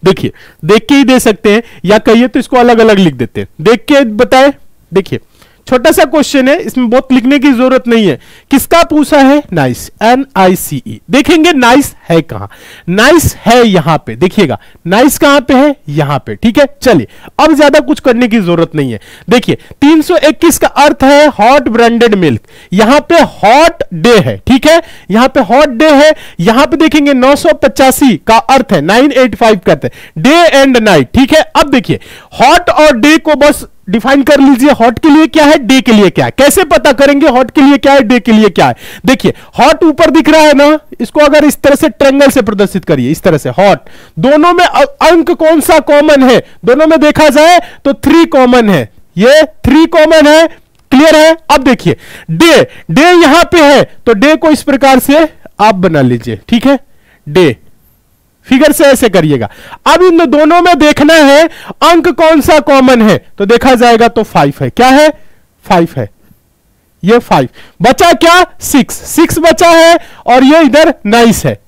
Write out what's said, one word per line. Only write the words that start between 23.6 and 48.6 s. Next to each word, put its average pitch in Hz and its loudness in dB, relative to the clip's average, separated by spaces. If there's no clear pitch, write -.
डे 208 0
है, 113 -4
ठीक 254 0
है, 320 2
यहां 233 0
पे 302 -2
हॉट 254 0
डे 269 -2
है। 302 2
यहां 226 0
पे 247 -4
देखेंगे 294 0
नौ 262 2
सौ - -4
पचासी 262 0
का 220 2
अर्थ 262 -2
है, 165 -2
नाइन 233 0
एट 254 -2
फ़ाइव 220 0
का 196 0
अर्थ 151 -4
है, - -8
Day 285 2
and 254 0
night, 180 0
ठीक 262 0
है। 311 2
अब 302 -4
देखिए, 240 -2
हॉट 269 2
और 294 2
डे 294 0
को 302 -2
बस 285 -2
डिफाइन 262 -2
कर 285 0
लीजिए, 269 2
हॉट 233 0
के 320 0
लिए 311 4
क्या 302 0
है, 311 2
डे 262 -2
के 240 -2
लिए 208 2
क्या 143 -4
है। 117 -6
कैसे 285 0
पता 302 0
करेंगे 277 0
हॉट 247 -2
के 302 0
लिए 277 2
क्या 277 0
है, 277 4
डे 240 0
के - -4
लिए 214 2
क्या 165 -2
है? 120 -4
देखिए, 226 -2
हॉट 294 2
ऊपर 311 0
दिख 294 0
रहा 311 4
है 302 4
ना, 294 2
इसको 240 -6
अगर 294 2
इस - -2
तरह 285 2
से 302 -2
ट्रायंगल 277 0
से 269 -2
प्रदर्शित 202 -4
करिए, 135 -2
इस 160 -6
तरह 165 0
से 135 -6
हॉट, 180 0
दोनों 302 2
में 349 0
अ-, - -2
अंक 330 0
कौन 320 0
सा 320 0
कॉमन 294 2
है? 240 2
दोनों 269 2
में 320 2
देखा 302 2
जाए 320 2
तो 277 -2
three 330 0
common 247 0